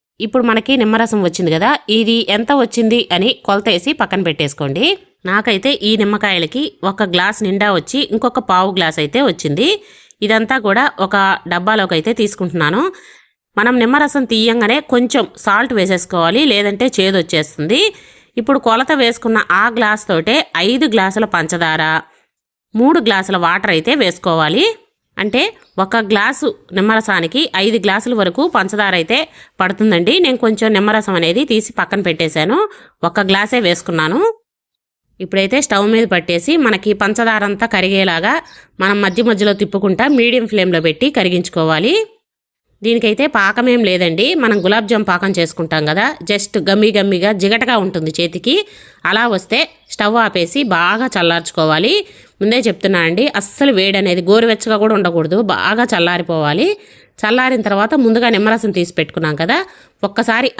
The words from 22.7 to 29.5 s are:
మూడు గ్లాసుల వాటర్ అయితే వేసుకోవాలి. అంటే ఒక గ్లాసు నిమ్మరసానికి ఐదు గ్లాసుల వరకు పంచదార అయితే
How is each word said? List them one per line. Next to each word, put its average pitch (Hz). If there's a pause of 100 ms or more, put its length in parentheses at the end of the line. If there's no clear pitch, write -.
మూడు 294
గ్లాసుల 190
వాటర్ 196
అయితే 226
వేసుకోవాలి. 170 (560)
అంటే 214 (440)
ఒక 190 (120)
గ్లాసు 220 (300)
నిమ్మరసానికి 208 (200)
ఐదు 208
గ్లాసుల 208
వరకు 185 (120)
పంచదార 202
అయితే 190 (420)